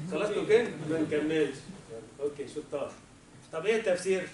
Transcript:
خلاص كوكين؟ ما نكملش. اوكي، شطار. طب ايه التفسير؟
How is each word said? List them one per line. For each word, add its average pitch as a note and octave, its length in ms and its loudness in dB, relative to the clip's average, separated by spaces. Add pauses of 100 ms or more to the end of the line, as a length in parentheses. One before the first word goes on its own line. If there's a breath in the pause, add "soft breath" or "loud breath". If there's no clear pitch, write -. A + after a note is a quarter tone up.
(120)
خلاص G3+ 200 0
كوكين؟ G#3 460 4 (120)
ما D#3+ 100 0
نكملش. D3+ 580 0 (600)
اوكي، C#3+ 280 -4
شطار. D3 440 -6 (600)
طب E3 120 -4
ايه A3+ 100 4
التفسير؟ F#3 580 2